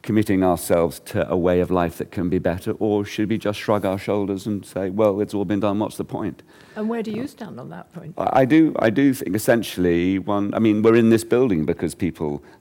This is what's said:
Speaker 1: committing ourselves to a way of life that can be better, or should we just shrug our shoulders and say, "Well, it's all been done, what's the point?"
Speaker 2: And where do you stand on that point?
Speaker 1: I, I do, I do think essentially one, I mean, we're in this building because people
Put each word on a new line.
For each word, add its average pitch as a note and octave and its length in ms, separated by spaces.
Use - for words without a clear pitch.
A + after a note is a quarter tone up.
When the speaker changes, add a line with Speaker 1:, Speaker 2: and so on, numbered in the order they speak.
Speaker 1:
committing G#2 420
ourselves E2+ 560
to - 320
a F2+ 60
way F2+ 220
of F2+ 100
life F2 300
that - 100
can E2+ 200
be F2+ 100
better, F#2 400
or G#2 260
should G2+ 240
we A2+ 80
just G#2 220
shrug G#2 260
our F#2+ 140
shoulders G2+ 480
and G2+ 180
say, F#2 240
"Well, G#2 320
it's G2+ 140
all G2+ 100
been G2+ 140
done, G2+ 180
what's - 200
the G2 60
point?" - 380
Speaker 2:
And G#3+ 140
where A#3 140
do A3 80
you A#3 160
stand F3 320
on C3+ 100
that - 240
point? E3 240
Speaker 1:
I, - 240
I C3+ 40
do, D3+ 340
I A#2 100
do C#3 240
think G2 220
essentially F#2 800
one, G2+ 380
I G#2+ 40
mean, G#2+ 220
we're A2+ 140
in A#2 140
this A2+ 140
building A#2 400
because E2+ 300
people D2+ 500